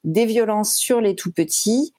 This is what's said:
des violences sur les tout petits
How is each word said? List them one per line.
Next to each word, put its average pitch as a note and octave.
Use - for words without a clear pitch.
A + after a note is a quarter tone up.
des F3
violences G#3+
sur A#3+
les G3+
tout F#3
petits A3